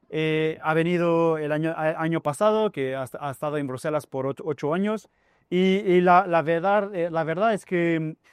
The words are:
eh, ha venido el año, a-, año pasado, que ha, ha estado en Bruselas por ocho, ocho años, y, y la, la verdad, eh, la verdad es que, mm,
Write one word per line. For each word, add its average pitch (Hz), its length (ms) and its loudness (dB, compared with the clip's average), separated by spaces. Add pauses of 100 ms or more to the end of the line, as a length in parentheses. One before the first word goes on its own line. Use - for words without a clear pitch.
eh, 156 520 -2
ha 160 140 -2
venido 165 640 2
el 147 120 -4
año, 160 240 -2
a-, 160 240 -2
año 160 220 -2
pasado, 214 500 0
que 131 240 -4
ha, 135 100 -6 (140)
ha 147 120 -6
estado 147 260 -4
en 143 80 -2
Bruselas 139 400 -4
por 135 220 -6
ocho, 135 180 -6
ocho 147 300 -2
años, 208 340 -4 (400)
y, 185 280 4
y 180 240 4
la, 180 260 6
la 170 160 2
verdad, 196 500 0
eh, 175 160 -2
la 160 140 -2
verdad 185 320 0
es - 100 -10
que, 170 340 0
mm, 160 340 -8